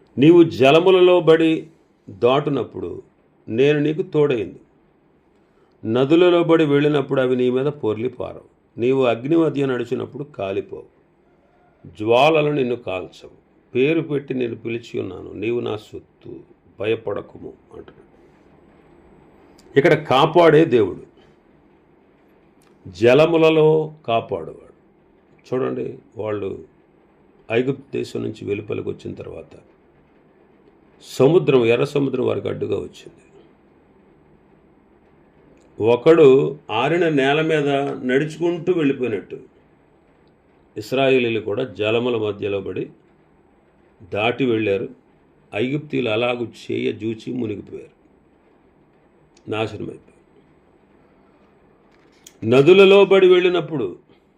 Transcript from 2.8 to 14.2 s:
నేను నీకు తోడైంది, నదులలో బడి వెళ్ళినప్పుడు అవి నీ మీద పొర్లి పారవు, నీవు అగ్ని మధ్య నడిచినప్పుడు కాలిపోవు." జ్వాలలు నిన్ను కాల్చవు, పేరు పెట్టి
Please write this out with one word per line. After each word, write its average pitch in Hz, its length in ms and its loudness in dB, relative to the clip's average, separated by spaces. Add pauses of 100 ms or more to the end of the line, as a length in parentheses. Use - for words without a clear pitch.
నేను 139 320 0
నీకు 151 220 -2
తోడైంది, 135 580 -2 (1300)
నదులలో 165 580 2
బడి 160 220 2
వెళ్ళినప్పుడు 143 560 0
అవి 127 140 0
నీ 127 140 0
మీద 131 160 -2
పొర్లి 117 440 -6
పారవు, - 720 -16
నీవు 131 260 0
అగ్ని 123 320 -2
మధ్య 139 280 0
నడిచినప్పుడు 123 580 -6
కాలిపోవు." 98 760 -10 (880)
జ్వాలలు 135 680 2
నిన్ను 127 240 -2
కాల్చవు, - 560 -12 (440)
పేరు 151 260 0
పెట్టి 139 320 -8